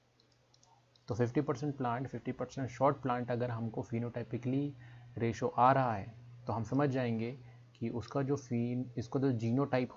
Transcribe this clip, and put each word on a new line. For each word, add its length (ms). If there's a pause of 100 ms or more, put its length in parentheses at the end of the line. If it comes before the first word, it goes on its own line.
(1080)
तो 60
फिफ्टी 260
परसेंट 360
plant, 320
फिफ्टी 240
परसेंट 360
short 280
plant 340
अगर 200
हमको 320
phenotypically 880 (480)
ratio 300
आ 240
रहा 220
है 200 (320)
तो 60
हम 120
समझ 260
जाएंगे 480 (420)
कि 80
उसका 340
जो 140
फी-, 640
इसका 220
जो 120
जीनोटाइप 640